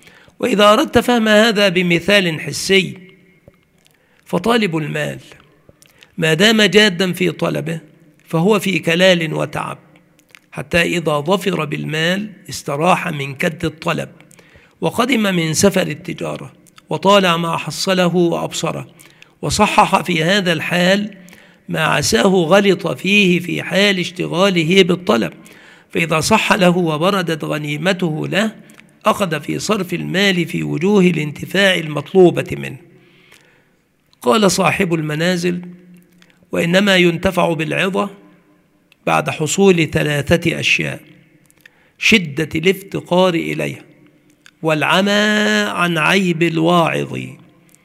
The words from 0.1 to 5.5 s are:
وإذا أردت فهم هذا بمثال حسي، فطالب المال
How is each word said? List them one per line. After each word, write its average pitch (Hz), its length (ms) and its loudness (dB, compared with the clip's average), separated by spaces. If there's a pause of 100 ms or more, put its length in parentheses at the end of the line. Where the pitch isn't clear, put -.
وإذا 208 320 4
أردت 269 260 2
فهم 233 300 2
هذا 208 400 4
بمثال 175 720 2
حسي، 165 580 0 (1300)
فطالب 190 520 -2
المال 147 420 -6 (1000)